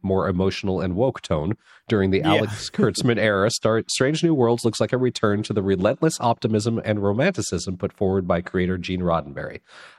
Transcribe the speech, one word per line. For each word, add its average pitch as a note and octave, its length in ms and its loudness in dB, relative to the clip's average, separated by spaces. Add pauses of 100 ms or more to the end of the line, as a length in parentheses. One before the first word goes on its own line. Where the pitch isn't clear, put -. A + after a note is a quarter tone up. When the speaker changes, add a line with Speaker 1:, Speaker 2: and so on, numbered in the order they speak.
Speaker 1:
more F#2+ 260 0
emotional F#2+ 540 -2
and F2+ 160 -2
woke B2+ 240 -2
tone, D#2+ 320 -2 (340)
during G2 240 2
the F#2+ 60 4
Speaker 2:
Yeah. - 180 2
Speaker 1:
Alex G#2+ 340 -2
Kurtzman A#2 480 0
era, G#2 340 2
Star-, A2 360 0
Strange C#3+ 340 0
New E3 120 4
Worlds A#2+ 320 2
looks A2+ 160 0
like G#2+ 100 -2
a B2+ 60 0
return G#2+ 460 0
to A2+ 100 -6
the G#2 100 0
relentless G2 560 2
optimism A2+ 640 0
and G#2 180 0
romanticism G2+ 760 -2
put - 160 -6
forward F#2+ 340 0
by F2 140 0
creator F2+ 360 -2
Gene F2+ 220 -4
Roddenberry. D#2+ 600 -4 (380)